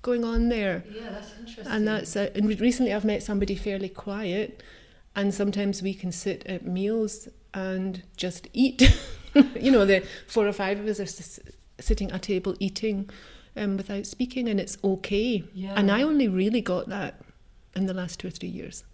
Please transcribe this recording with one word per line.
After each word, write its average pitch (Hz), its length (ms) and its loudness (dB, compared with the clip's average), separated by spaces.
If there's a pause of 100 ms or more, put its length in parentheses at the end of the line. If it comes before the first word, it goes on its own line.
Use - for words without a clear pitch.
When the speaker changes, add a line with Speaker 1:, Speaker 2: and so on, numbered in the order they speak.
Speaker 1:
going 240 220 0
on 233 240 2
there. 196 340 -2 (100)
Speaker 2:
Yeah, 220 180 -12
that's 202 280 -12
interesting. 226 340 -14
Speaker 1:
And 214 140 2
that's, 214 280 -2
uh, 202 200 0
and 208 120 2
re-, 214 80 2
recently 240 380 2
I've 208 120 0
met 202 180 0
somebody 196 320 0
fairly 196 340 -4
quiet, 202 720 -6 (540)
and 202 180 0
sometimes 202 480 0
we 190 120 -2
can 185 180 -6
sit - 340 -4
at 185 200 -8
meals 208 600 -2 (260)
and 190 500 -4 (140)
just 180 360 -6
eat. 254 280 4 (540)
<laughs> 285 240 8
You 262 120 4
know, 226 140 8
the 190 180 6 (240)
four 214 180 2
or 208 80 2
five 202 260 -2
of 208 60 -8
us 208 140 -2
are 202 40 -4
s-, - 360 -8 (400)
sitting 202 320 0
at 185 60 -4
a - 20 -4
table 185 400 -2
eating, 196 500 -2 (480)
um, 202 200 -2
without 202 280 -6
speaking, 247 420 -4
and 208 120 0
it's - 240 -4
okay. 202 600 0 (120)
Speaker 2:
Yeah. 190 200 -8
Speaker 1:
And 202 140 4
I 214 140 4
only 294 240 4
really 202 340 2
got 180 280 -2
that 190 300 -6 (560)
in 190 120 0
the 185 80 -4
last 180 240 -8
two - 80 -10
or 175 40 -8
three 180 180 -10
years. - 340 -12 (100)